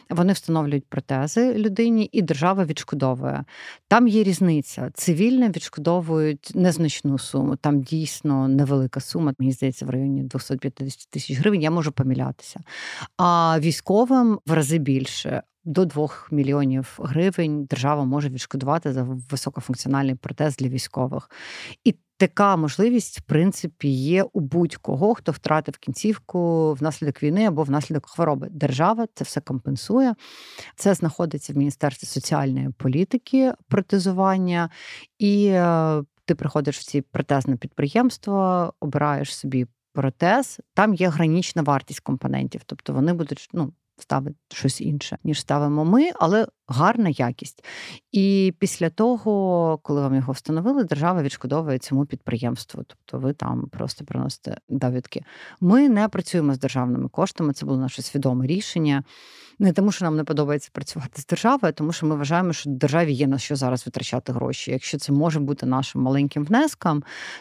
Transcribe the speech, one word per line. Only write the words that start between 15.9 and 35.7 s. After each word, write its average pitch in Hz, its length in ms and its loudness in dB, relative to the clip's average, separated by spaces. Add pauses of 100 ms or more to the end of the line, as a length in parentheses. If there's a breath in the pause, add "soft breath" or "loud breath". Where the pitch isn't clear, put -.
мільйонів 139 680 0
гривень 151 640 0
держава 139 400 0
може 143 240 0
відшкодувати 135 640 -2
за 127 100 -2
високофункціональний 131 1120 -4
протез 127 400 -4
для 131 120 -2
військових. 127 600 -6 (540 loud breath)
І 220 120 4 (220)
така 196 380 4
можливість, 202 640 0
в - 20 -14
принципі, 160 640 0
є 143 360 2
у - 160 -6
будь-кого, 165 760 0
хто - 180 -6
втратив 151 460 -2
кінцівку 165 960 -2
внаслідок 143 500 -4
війни 180 220 2
або 156 180 0
внаслідок 143 460 -2
хвороби. 147 420 -2
Держава 165 640 0
це - 100 -6
все - 180 -8
компенсує. 202 720 0 (600 loud breath)
Це 202 180 4
знаходиться 160 600 -4
в 143 40 -2
Міністерстві 139 500 -2
соціальної 135 720 -2
політики, 233 760 0 (140)
протезування. 190 1000 2 (500 loud breath)
І, 202 260 4
е, 165 580 4 (220)